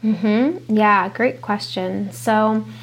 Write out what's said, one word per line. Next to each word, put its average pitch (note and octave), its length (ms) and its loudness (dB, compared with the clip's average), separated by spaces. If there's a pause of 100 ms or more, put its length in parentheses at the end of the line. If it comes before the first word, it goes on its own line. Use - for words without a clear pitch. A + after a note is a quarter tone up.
Mm-hmm. A3 760 0
Yeah, G3+ 340 4
great B3+ 320 -2
question. G3 720 -6
So, A3 520 2 (180)